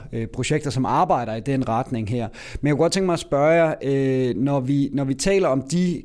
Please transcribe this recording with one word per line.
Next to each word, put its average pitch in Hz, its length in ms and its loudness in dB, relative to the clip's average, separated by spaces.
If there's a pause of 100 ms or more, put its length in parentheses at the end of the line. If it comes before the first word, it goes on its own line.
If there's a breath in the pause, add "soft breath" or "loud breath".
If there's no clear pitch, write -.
(120)
øh, 113 140 -4
projekter, 143 440 -2
som 127 160 0
arbejder 123 480 2
i 113 60 -6
den 131 280 -2
retning 113 420 -2
her. 117 180 -2 (320 loud breath)
Men - 80 0
jeg 147 60 2
kunne 139 100 2
godt 165 80 2
tænke 190 140 0
mig 180 60 0
at 165 60 0
spørge 160 460 4
jer, 156 180 0
øh, 131 540 0
når 139 240 0
vi, 139 320 0
når 139 120 -2
vi 135 100 -2
taler 190 340 2
om 135 140 2
de 175 420 0